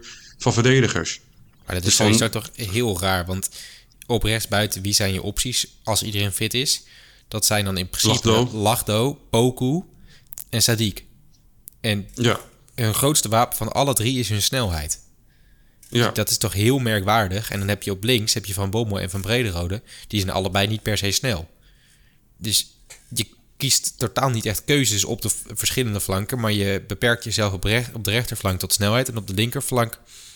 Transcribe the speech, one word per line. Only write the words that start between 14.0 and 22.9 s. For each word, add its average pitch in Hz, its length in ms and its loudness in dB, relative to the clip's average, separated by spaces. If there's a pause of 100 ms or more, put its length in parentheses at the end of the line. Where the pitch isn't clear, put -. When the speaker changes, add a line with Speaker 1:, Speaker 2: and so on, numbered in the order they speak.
Speaker 2:
is 110 100 -2
hun 104 140 0
snelheid. 87 560 -2 (880)
Speaker 1:
Ja. 117 220 2
Speaker 2:
Dat 107 200 -2
is - 80 0
toch 104 140 -2
heel 113 260 4
merkwaardig. 107 720 0
En 101 80 -4
dan 98 100 -2
heb 101 140 0
je 101 80 -4
op 98 140 -4
links 113 300 2
heb 98 120 -4
je 98 80 -6
Van 98 160 -2
Bommel 104 300 -2
en 92 100 -4
Van 98 100 -6
Brederode. 95 600 -2 (260)
Die 104 120 0
zijn 95 120 -2
allebei 98 340 2
niet 107 160 -2
per 101 160 0
se 101 120 0
snel. 95 380 -2 (880)
Dus - 420 -2 (280)